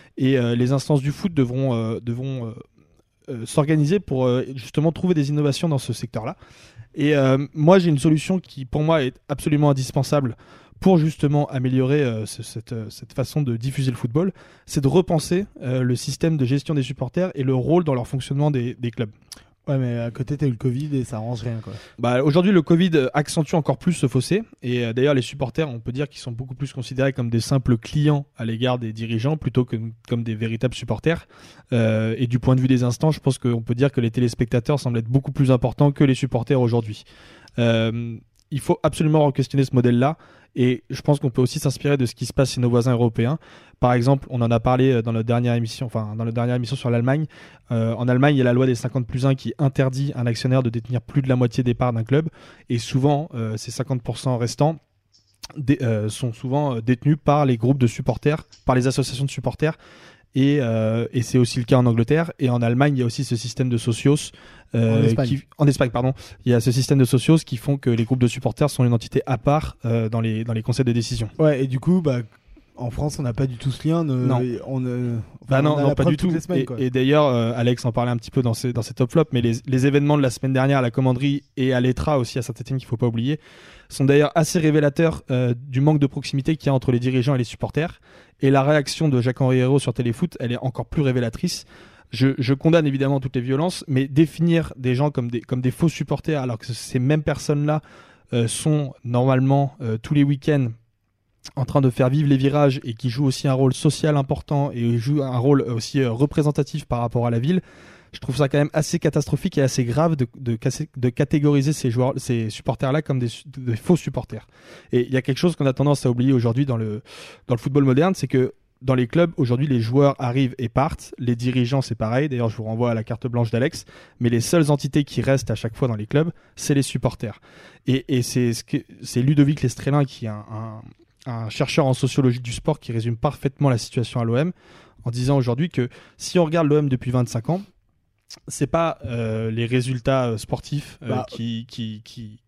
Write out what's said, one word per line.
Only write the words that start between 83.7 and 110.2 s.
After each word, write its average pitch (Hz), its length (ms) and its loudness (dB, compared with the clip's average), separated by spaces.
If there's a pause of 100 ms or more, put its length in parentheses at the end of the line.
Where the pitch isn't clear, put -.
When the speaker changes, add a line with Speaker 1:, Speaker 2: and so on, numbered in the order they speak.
Speaker 1:
sont - 160 -2
d'ailleurs 143 320 6
assez 165 240 2
révélateurs, 156 720 2
euh, 123 260 0
du 131 220 -4
manque 151 180 4
de 143 80 2
proximité 139 500 -2
qu'il - 120 -4
y - 20 2
a 135 40 2
entre 127 180 0
les 120 80 2
dirigeants 127 340 0
et 127 40 -2
les 123 60 0
supporters. - 560 -6 (420)
Et 135 80 4
la 135 120 6
réaction 151 480 2
de 127 100 2
Jacques-Henri 127 380 2
Hérault 131 220 4
sur 127 120 -4
Téléfoot, 123 480 -2
elle 120 120 -4
est 123 100 -4
encore 120 240 -6
plus - 160 -2
révélatrice. 127 640 -2 (440)
Je, 120 180 2 (100)
je 135 160 0
condamne 160 320 4
évidemment 135 340 0
toutes 127 160 -6
les 120 60 -2
violences, 139 440 -2
mais 135 220 0
définir 160 680 2
des 127 160 0
gens 143 160 0
comme 120 200 -4
des, 120 120 -4
comme 127 180 -4
des 127 100 0
faux 165 200 2
supporters 147 500 -4
alors 123 160 -4
que - 100 -14
ces - 320 -6
mêmes 147 240 2
personnes-là, 147 600 -2 (500)
euh, 120 160 0
sont 147 460 -2 (100)
normalement, 131 800 2
euh, 110 160 -4
tous - 160 -4
les 147 100 6
week-ends 139 440 0 (880)
en 131 80 -2
train - 160 0
de 131 100 4
faire 127 180 2
vivre 143 200 2
les 139 80 4
virages 139 480 2
et 117 100 -6
qui 123 160 -4
jouent 135 160 0
aussi 131 220 -2
un 135 40 2
rôle 131 220 4
social 151 420 0
important 143 560 -2
et 117 240 0
jouent 139 260 0
un 127 160 -4
rôle 135 240 4
aussi, 120 380 -4
euh, 123 100 2
représentatif 143 760 0
par 120 140 -4
rapport 120 260 -2
à 120 40 0
la 117 100 0
ville, 175 200 0 (520)
je - 60 -18
trouve 123 180 -6
ça 139 120 2
quand 143 100 0
même 147 140 2
assez 156 260 -2
catastrophique - 580 -2
et 143 60 2
assez 131 220 0
grave 151 320 0
de, 123 100 0 (100)